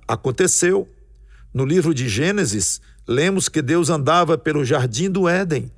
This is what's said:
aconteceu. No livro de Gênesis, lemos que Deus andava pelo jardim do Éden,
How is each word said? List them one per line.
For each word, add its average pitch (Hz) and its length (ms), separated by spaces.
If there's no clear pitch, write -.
aconteceu. 180 840
No 131 120
livro 160 300
de 127 140
Gênesis, 123 720
lemos 175 420
que 156 140
Deus 160 260
andava 160 480
pelo 147 280
jardim 127 460
do 180 180
Éden, 170 500